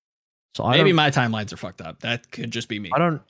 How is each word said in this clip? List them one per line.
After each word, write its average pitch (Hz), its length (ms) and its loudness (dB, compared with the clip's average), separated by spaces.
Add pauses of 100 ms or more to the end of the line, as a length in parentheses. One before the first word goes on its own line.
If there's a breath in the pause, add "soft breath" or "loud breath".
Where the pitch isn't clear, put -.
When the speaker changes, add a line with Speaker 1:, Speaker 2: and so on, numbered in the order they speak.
(560)
Speaker 1:
So - 100 -4
I 127 120 4
Speaker 2:
Maybe - 120 6
Speaker 1:
don't, 175 80 4
Speaker 2:
my 151 140 4
timelines 110 420 0
are 80 40 -14
fucked - 220 -12
up. 80 200 -14
That - 320 -6
could 117 200 -10
just 113 160 -6
be 107 120 -6
me. 101 140 -10
Speaker 1:
I 131 40 0
don't, 160 320 0